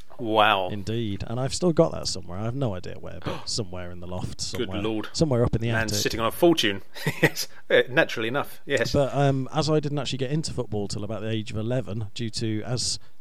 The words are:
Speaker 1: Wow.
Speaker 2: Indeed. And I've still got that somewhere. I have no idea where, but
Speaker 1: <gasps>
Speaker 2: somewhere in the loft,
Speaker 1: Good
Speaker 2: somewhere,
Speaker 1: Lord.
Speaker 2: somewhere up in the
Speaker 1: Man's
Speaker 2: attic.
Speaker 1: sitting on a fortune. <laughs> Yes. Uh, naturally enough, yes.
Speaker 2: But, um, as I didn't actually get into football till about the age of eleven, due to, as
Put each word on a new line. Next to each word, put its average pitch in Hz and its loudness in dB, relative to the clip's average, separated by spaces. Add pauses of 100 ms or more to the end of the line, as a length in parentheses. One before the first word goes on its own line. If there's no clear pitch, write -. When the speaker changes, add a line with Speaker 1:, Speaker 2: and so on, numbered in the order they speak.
(180)
Speaker 1:
Wow. 107 6
Speaker 2:
Indeed. 101 -2
And 117 -2
I've 135 -2
still 175 2
got 165 4
that 82 -6
somewhere. 90 -6
I 104 -4
have 120 -4
no 113 0
idea 92 -8
where, 87 -8
but - -6
Speaker 1:
<gasps> - -6
Speaker 2:
somewhere 90 -4
in 87 -10
the 90 -10
loft, 92 -6 (180)
Speaker 1:
Good 117 -2
Speaker 2:
somewhere, 95 -4
Speaker 1:
Lord. 107 -2
Speaker 2:
somewhere 127 4
up - 2
in 110 2
the 117 0
Speaker 1:
Man's 113 2
Speaker 2:
attic. 104 0
Speaker 1:
sitting 113 0
on 113 2
a 107 4
fortune. 110 4 (240)
<laughs> - 0
Yes. - 2 (240)
Uh, 127 8
naturally 123 2
enough, 127 -4
yes. 123 0
Speaker 2:
But, 135 2
um, 135 2
as 151 0
I 156 4
didn't 147 -2
actually 123 -4
get 131 -2
into 156 -2
football 104 -4
till 104 -4
about 101 -4
the 110 -4
age 110 -2
of 104 -4
eleven, 110 -2
due 117 -4
to, 110 -2
as - -2 (220)